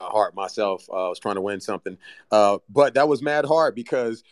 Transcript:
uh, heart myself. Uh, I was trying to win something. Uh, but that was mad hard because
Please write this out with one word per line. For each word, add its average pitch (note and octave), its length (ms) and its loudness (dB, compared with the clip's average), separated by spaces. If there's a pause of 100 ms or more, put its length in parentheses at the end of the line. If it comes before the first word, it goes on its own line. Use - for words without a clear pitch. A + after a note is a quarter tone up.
uh, F#2 80 -14
heart G2+ 280 0
myself. G2 520 -4
Uh, F#2 180 -4
I - 20 -4
was F2+ 100 -6
trying G#2 160 -6
to F#2+ 60 -4
win G2 200 -6
something. F#2 380 -10 (320)
Uh, G2+ 280 4 (100)
but C3 260 4
that C#3+ 140 4
was C#3 120 2
mad D3 240 0
hard D3+ 300 2
because A#2+ 580 -4